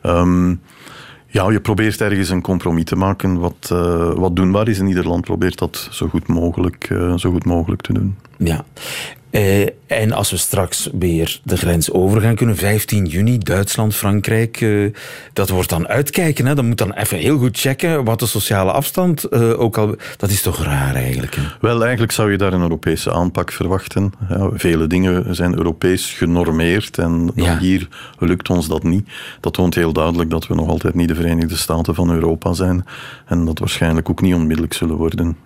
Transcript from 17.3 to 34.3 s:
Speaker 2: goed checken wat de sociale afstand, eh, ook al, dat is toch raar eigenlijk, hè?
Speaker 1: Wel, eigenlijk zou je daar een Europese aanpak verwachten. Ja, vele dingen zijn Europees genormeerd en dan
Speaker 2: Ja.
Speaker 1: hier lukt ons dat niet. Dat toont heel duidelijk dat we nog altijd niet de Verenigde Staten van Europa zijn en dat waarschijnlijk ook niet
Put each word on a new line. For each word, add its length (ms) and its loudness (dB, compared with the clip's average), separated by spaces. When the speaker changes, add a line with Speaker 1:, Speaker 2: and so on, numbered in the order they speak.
Speaker 2:
goed 220 0
checken 440 0
wat 160 0
de 60 -2
sociale 460 0
afstand, 520 0
eh, 360 2
ook 180 2
al, 180 2
dat 120 -2
is 120 0
toch 220 -2
raar 320 0
eigenlijk, 400 -4
hè? 60 -2
Speaker 1:
Wel, 200 2
eigenlijk 300 0
zou 200 2
je 60 2
daar 160 2
een 80 2
Europese 520 0
aanpak 380 0
verwachten. 600 -2
Ja, 240 0
vele 340 0
dingen 480 2
zijn 200 0
Europees 580 0
genormeerd 840 0
en 380 0
dan 100 0
Speaker 2:
Ja. 140 2
Speaker 1:
hier 280 2
lukt 300 0
ons 180 2
dat 160 -4
niet. 240 0
Dat 120 -2
toont 220 2
heel 180 2
duidelijk 360 0
dat 180 -2
we 80 -2
nog 120 0
altijd 260 0
niet 140 2
de 80 0
Verenigde 400 0
Staten 400 -2
van 160 2
Europa 420 0
zijn 320 0
en 200 0
dat 140 -2
waarschijnlijk 500 0
ook 120 -2
niet 120 4